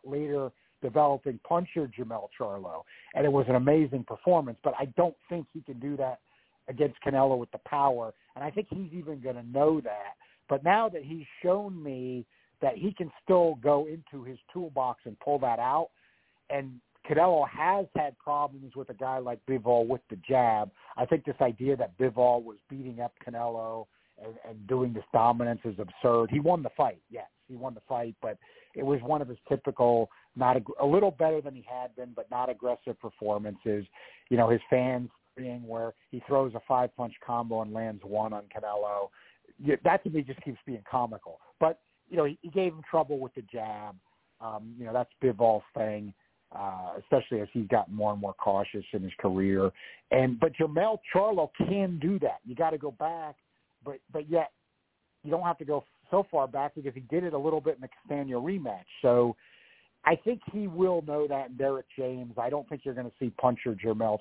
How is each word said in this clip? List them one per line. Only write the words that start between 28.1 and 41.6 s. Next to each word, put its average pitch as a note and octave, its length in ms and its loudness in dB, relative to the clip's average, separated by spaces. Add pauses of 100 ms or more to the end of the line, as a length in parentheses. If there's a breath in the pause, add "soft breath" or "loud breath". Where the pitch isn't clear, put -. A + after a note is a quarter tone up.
but G#2+ 160 -6 (380 soft breath)
it - 80 -4
was C3+ 180 2
one D3 220 0
of B2+ 40 -6
his B2 200 -12
typical, A#2+ 640 2 (240 soft breath)
not B2+ 220 4
ag-, B2+ 220 -4
a C#3 60 4
little F#3+ 240 6
better D#3+ 320 2
than C#3+ 140 -12
he A#2 120 -18
had B2 280 -10
been, B2 200 -12
but A#2 140 -10
not B2 180 -2
aggressive B2 520 -6
performances. G#2 840 -4 (440 loud breath)
You B2 80 6
know, A2+ 120 6
his A#2 200 4
fans B2+ 400 2 (280)
being B2 280 -10
where A2+ 280 -6 (180)
he B2 160 -10
throws C3+ 260 2
a A2+ 140 -8
five-punch B2 460 0 (120)
combo A#2 360 -2
and G#2+ 100 -6
lands A2 320 -6
one G#2+ 300 -2
on G#2 100 -8 (100)
Canelo. G#2 560 -2 (540 soft breath)
Yeah, C#3+ 220 2
that F3+ 180 4
to G3 60 -6
me D#3 120 -2
just C3 200 -12
keeps B2+ 240 -10
being A#2 240 -10
comical. A#2 500 -4 (220 soft breath)